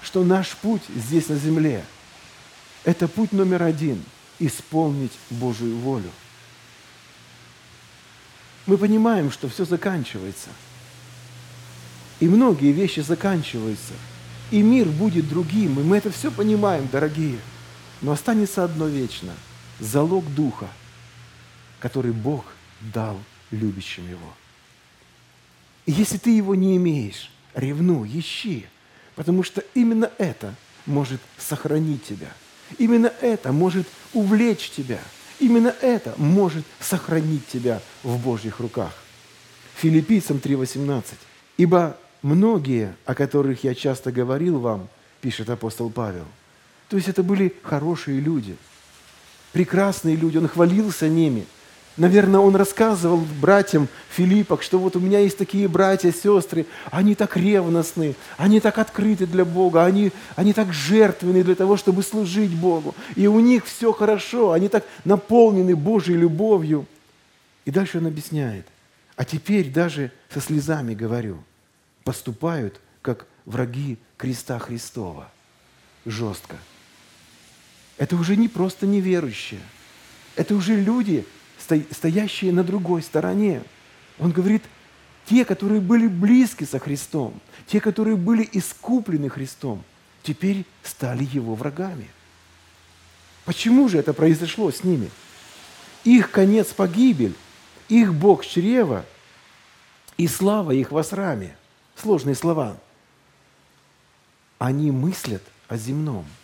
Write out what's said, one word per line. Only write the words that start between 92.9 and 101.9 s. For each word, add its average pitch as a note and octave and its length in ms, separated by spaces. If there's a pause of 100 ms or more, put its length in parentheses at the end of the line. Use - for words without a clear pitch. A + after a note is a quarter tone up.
Почему A#3+ 460
же E3+ 80
это C#3+ 160
произошло D#3+ 560
с - 120
ними? D#3 280 (920)
Их A#3+ 260
конец — G3+ 380
погибель, F3+ 640 (560)
их A3 240
бог F3+ 320
чрева F3+ 580 (1120)
и E3+ 100
слава F#3+ 440
их C3 220
в D3 40
осраме. D#3 600 (400)